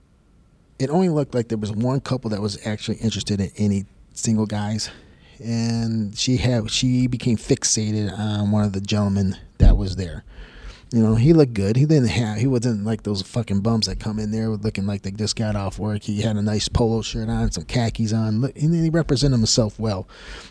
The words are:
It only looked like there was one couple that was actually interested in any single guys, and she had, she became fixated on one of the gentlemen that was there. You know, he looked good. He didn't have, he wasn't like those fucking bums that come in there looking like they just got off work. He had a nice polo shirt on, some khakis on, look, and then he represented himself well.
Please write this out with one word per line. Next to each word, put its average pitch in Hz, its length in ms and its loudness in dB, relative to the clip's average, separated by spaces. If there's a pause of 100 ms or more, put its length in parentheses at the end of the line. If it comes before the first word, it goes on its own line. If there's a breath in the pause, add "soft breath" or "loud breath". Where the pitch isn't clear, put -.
(800)
It 135 120 -2
only 180 200 2
looked 147 240 0
like 120 140 0
there 113 100 -2
was 104 140 -4
one 123 280 0
couple 127 300 -4
that 101 100 -4
was 101 260 -6
actually 110 320 -4
interested 101 420 -2
in - 160 -2
any 101 280 0 (300)
single 110 320 0
guys, 104 440 -4 (520 loud breath)
and 113 720 -2
she 127 200 0
had, 117 340 0
she 127 380 2
became 120 280 0
fixated 107 800 -2
on 104 360 0
one 104 100 4
of 104 120 2
the 98 60 -4
gentlemen 98 560 0 (220)
that 92 180 10
was 95 200 -2
there. 85 280 -8 (680 loud breath)
You 117 120 4
know, 110 100 4
he 135 200 6
looked 139 200 6
good. 101 220 0
He 139 100 6
didn't 147 220 4
have, 107 300 -2
he 123 100 2
wasn't 117 360 0
like 110 200 -4
those 101 180 -2
fucking 101 380 -4
bums 110 260 0
that 95 140 -6
come 107 180 -4
in 107 140 -4
there 110 160 -2
looking 104 380 -2
like 101 160 -4
they 98 100 -8
just 104 240 -4
got 107 180 -2
off 98 240 -4
work. 104 240 -4
He 104 200 -4
had 110 140 0
a 104 60 -2
nice 107 240 0
polo 113 360 2
shirt 110 260 -6
on, 113 240 0
some 78 120 -8
khakis 117 480 -2
on, 110 280 0
look, 135 200 -2
and 156 140 2
then 165 80 2
he 160 80 2
represented 143 480 2
himself 110 400 2
well. 104 300 -4 (420 loud breath)